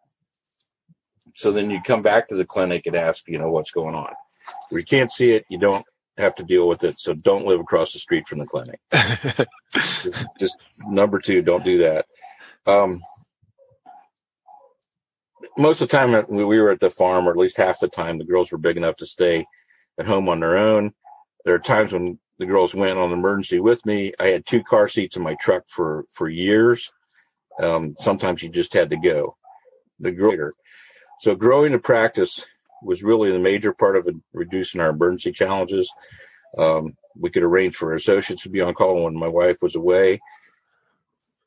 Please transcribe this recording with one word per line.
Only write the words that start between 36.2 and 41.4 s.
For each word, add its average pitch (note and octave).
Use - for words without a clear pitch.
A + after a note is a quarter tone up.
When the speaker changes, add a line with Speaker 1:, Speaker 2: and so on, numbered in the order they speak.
Speaker 1:
Um, D#2+
we E2+
could F2
arrange F2+
for D#2+
associates F#2+
to G2
be F#2+
on F2
call F#2
when D#2+
my E2
wife F2
was F2
away. F#2